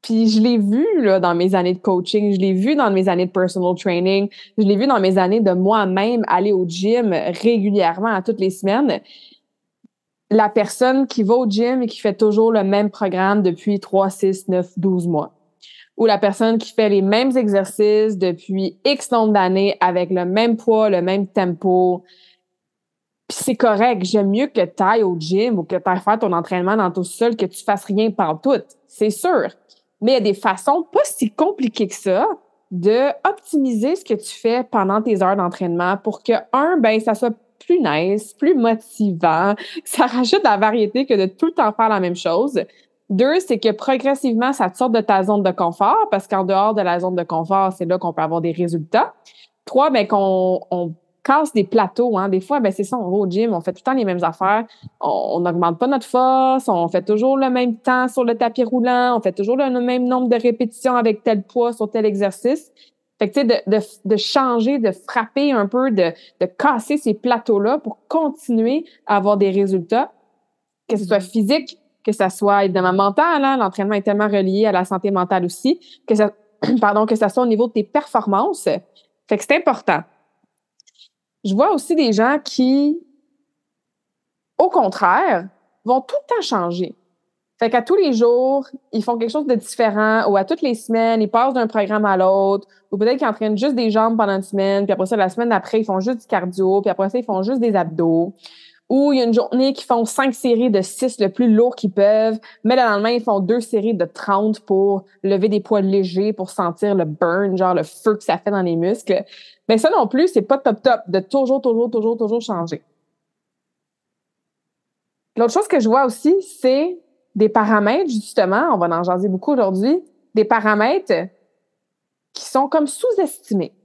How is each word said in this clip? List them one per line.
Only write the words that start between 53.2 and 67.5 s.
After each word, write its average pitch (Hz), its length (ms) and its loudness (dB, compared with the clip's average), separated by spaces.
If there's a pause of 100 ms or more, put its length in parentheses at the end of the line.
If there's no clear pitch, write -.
gym, 214 240 0
on 170 80 -2
fait 180 120 -6
tout - 80 -14
le - 40 -20
temps 262 120 0
les 240 80 0
mêmes 180 180 -2
affaires, 190 420 0 (360)
on, 98 340 -4
on 175 60 -2
n'augmente 170 380 -2
pas 247 80 0
notre 269 200 -2
force, 262 640 0
on 170 200 0
fait 180 140 -2
toujours 214 340 0
le 269 120 0
même 247 280 -2
temps 254 320 0
sur 240 160 -2
le 233 120 0
tapis 233 280 -2
roulant, 247 520 0
on 220 40 0
fait 190 120 -2
toujours 208 240 -2
le, 277 120 0
le 247 120 -2
même 247 240 -2
nombre 254 240 0
de 233 120 2
répétitions 247 560 -2
avec 220 260 0
tel 214 200 0
poids 240 300 -2
sur 220 160 -6
tel 214 180 -2
exercice. 208 680 -2 (460)
Fait 208 120 -2
que, - 40 -20
tu 277 60 2
sais, 262 60 2
de, 214 300 0
de, 208 60 0 (220)
de 208 120 2
changer, 247 600 0
de 214 140 0
frapper 262 600 -2
un 208 140 0
peu, 254 240 0
de, 180 220 0 (280)
de 185 60 0
casser 208 520 -2
ces 214 160 0
plateaux-là 226 640 0